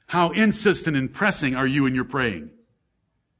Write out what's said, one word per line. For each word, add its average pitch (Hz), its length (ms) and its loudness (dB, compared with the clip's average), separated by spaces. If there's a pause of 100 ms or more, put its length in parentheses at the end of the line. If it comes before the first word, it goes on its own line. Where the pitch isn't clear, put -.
How 170 240 2
insistent 185 680 2
and 131 160 -2
pressing 151 420 0
are 131 120 0
you 139 200 0
in 131 80 -2
your 127 100 -2
praying? 107 460 -4 (880)